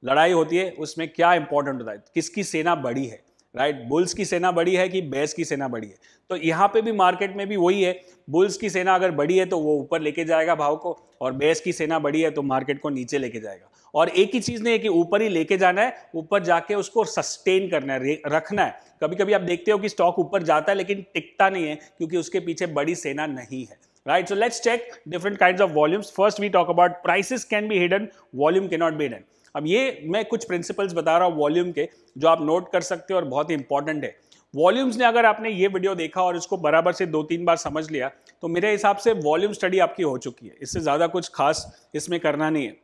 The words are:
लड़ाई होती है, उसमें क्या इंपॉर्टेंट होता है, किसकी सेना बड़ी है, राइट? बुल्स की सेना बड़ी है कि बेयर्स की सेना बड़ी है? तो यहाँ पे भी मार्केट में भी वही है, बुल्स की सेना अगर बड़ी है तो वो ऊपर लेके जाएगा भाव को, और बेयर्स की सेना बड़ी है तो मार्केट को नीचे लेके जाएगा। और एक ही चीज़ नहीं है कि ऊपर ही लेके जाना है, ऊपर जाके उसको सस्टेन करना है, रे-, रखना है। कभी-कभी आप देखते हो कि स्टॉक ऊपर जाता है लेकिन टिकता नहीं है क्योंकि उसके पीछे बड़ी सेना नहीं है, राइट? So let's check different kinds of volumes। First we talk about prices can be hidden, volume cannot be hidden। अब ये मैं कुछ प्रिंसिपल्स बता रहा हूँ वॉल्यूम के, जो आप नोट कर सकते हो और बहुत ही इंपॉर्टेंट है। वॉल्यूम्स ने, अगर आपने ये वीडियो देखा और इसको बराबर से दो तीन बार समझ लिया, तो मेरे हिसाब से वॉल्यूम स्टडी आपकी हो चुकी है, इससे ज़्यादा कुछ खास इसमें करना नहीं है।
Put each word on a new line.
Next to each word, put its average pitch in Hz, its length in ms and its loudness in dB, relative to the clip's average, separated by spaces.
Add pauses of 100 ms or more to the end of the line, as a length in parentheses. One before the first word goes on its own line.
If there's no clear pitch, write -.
लड़ाई 151 280 4
होती 165 260 2
है, 185 120 0 (100)
उसमें 160 340 -8
क्या 170 200 4
इंपॉर्टेंट 143 460 0
होता 113 120 -10
है, 104 60 -10 (180)
किसकी 170 280 -4
सेना 170 320 0
बड़ी 131 300 -4
है, 110 140 -14 (360)
राइट? 139 320 -2
बुल्स 170 260 0
की 202 120 -4
सेना 180 260 0
बड़ी 175 240 2
है 185 140 2
कि 185 120 -4
बेयर्स 147 320 -4
की 165 120 -6
सेना 139 220 -4
बड़ी 113 200 -8
है? 98 80 -20 (340)
तो 185 60 -4
यहाँ 160 320 2
पे 220 140 2
भी 226 100 -2
मार्केट 190 440 2
में 202 120 -6
भी 208 100 -4
वही 185 260 2
है, 180 160 -2 (300)
बुल्स 180 280 2
की 214 120 -4
सेना 185 260 2
अगर 185 160 2
बड़ी 156 260 2
है 185 80 4
तो 180 140 -2
वो 151 180 0
ऊपर 156 240 -2
लेके 151 240 -4
जाएगा 160 300 2
भाव 151 200 0
को, 165 220 -8 (240)
और 127 120 -2
बेयर्स 151 260 2
की 175 140 -4
सेना 160 260 -2
बड़ी 147 220 0
है 160 100 2
तो 151 100 -4
मार्केट 135 400 -2
को 151 80 -4
नीचे 135 280 -4
लेके 120 220 -6
जाएगा। 98 300 -16 (240)
और 165 160 2
एक 185 240 2
ही 254 60 2
चीज़ 226 240 -6
नहीं 233 100 2
है 220 60 2
कि 202 80 -4
ऊपर 175 340 2
ही 226 80 0
लेके 170 280 0
जाना 185 240 4
है, 247 140 0 (200)
ऊपर 165 280 -2
जाके 175 320 0
उसको 202 280 0
सस्टेन 190 680 0
करना 139 240 -2
है, 131 60 -2
रे-, 143 280 -2
रखना 160 360 0
है। 120 160 -4 (240)
कभी-कभी 185 300 0
आप 196 80 4
देखते 175 300 -2
हो 208 60 4
कि 196 120 -2
स्टॉक 185 300 0
ऊपर 185 240 0
जाता 156 280 2
है 202 60 2
लेकिन 196 360 -4
टिकता 180 360 0
नहीं 180 180 -4
है 151 80 -6
क्योंकि 165 420 -6
उसके 175 220 -2
पीछे 175 280 -6
बड़ी 151 280 -2
सेना 151 320 -6
नहीं 131 380 -10
है, - 140 -20 (260)
राइट? 180 220 2
So 196 80 -2
let's 233 260 0
check 233 240 0 (240)
different 180 320 -2
kinds 180 200 4
of 180 120 2
volumes। 151 460 2
First 202 240 2
we 208 80 -2
talk 175 180 4
about 175 380 4
prices 196 460 0
can 214 180 -2
be 190 100 2
hidden, 190 260 0 (280)
volume 175 380 2
cannot 160 260 0
be 147 80 -2
hidden। 104 180 -10 (300)
अब 143 100 -6
ये 226 400 0
मैं 190 200 -2
कुछ 220 200 -6
प्रिंसिपल्स 180 480 -4
बता 160 240 2
रहा 180 100 4
हूँ 175 80 0
वॉल्यूम 160 360 0
के, 156 160 -4 (300)
जो 143 100 4
आप 160 140 6
नोट 170 300 0
कर 180 100 2
सकते 175 320 -6
हो 185 60 2
और 170 60 -4
बहुत 147 240 -2
ही 165 60 0
इंपॉर्टेंट 143 480 -4
है। 113 120 -10 (380)
वॉल्यूम्स 220 440 2
ने, 247 80 2
अगर 233 200 6
आपने 220 240 4
ये 196 180 2
वीडियो 190 280 0
देखा 170 280 -2
और 180 140 0
इसको 180 200 -6
बराबर 165 340 4
से 180 140 -2
दो 156 180 0
तीन 170 220 -4
बार 165 100 4
समझ 156 360 -6
लिया, 135 200 -4 (300)
तो 175 60 -6
मेरे 175 240 0
हिसाब 202 260 2
से 226 160 2
वॉल्यूम 175 400 0
स्टडी 190 260 0
आपकी 180 240 2
हो 139 140 -2
चुकी 120 300 -12
है, 85 140 -20
इससे 143 180 -8
ज़्यादा 156 280 2
कुछ 170 280 -4
खास - 600 -2
इसमें 170 240 -4
करना 156 300 0
नहीं 151 160 -2
है। 107 180 -10